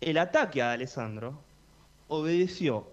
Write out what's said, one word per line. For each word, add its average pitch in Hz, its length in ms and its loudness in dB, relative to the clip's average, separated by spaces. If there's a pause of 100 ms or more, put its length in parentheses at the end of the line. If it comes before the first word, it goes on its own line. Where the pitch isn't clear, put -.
el 160 180 2
ataque 180 440 2
a 120 80 2
Alessandro 120 680 -6 (720)
obedeció 160 880 0